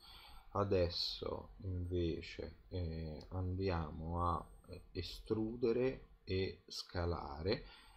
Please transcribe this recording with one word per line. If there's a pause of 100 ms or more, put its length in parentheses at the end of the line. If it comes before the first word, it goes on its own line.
(540)
Adesso
invece,
eh,
andiamo
a, (260)
eh,
estrudere
e
scalare (320)